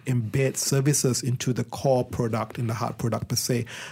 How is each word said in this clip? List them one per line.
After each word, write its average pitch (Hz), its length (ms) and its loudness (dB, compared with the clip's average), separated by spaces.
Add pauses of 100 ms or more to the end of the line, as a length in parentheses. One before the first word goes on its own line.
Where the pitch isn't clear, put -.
embed 131 500 2
services 135 640 2
into 127 320 0
the 117 120 -2
core 127 400 2
product, 113 560 -2
in 117 80 0
the 113 60 -2
hard 117 240 -4
product 110 280 -2
per - 80 -4
se. 120 320 0 (260)